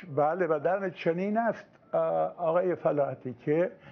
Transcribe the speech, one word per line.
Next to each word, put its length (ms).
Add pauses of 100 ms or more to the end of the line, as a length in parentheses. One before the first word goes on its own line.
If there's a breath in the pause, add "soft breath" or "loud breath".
(160)
بله، 320
و 120
در 300
چنین 480
است، 280 (280)
آ، 40 (400)
آقای 380
فلاحتی، 580
که 380 (200 loud breath)